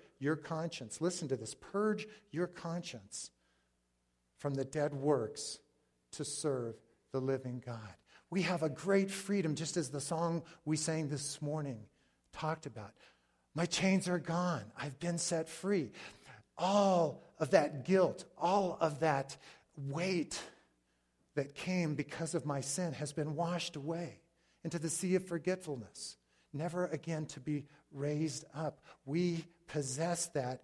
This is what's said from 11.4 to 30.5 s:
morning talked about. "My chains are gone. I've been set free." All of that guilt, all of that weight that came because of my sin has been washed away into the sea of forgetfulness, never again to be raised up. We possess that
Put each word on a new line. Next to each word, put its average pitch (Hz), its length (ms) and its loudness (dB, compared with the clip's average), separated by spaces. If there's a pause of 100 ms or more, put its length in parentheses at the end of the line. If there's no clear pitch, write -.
morning 143 480 -4 (420)
talked 156 340 -4
about. 107 300 -12 (600)
"My 170 100 2
chains 185 420 4
are 180 120 2
gone. 165 580 0
I've 139 220 -6
been 170 180 0
set 160 320 0
free." 185 420 0 (680)
All 185 640 6 (160)
of 151 100 2
that 147 340 6
guilt, 180 400 6 (140)
all 180 400 2
of 151 220 2
that 143 360 2 (400)
weight 160 640 -2 (960)
that 139 180 -2
came 175 420 0
because 165 380 -4
of 170 120 -2
my 143 160 0
sin 170 320 -2
has 139 180 -4
been 151 240 -2
washed 170 400 -2
away 156 460 -6 (420)
into 170 160 -4
the 160 100 -2
sea 185 260 2
of 185 120 2
forgetfulness, 165 920 -4 (360)
never 170 320 0
again 156 400 -2
to 139 160 -12
be 147 260 -2 (240)
raised 147 640 -2
up. 151 280 -4 (220)
We 170 420 0 (220)
possess 151 600 -2
that 127 360 -2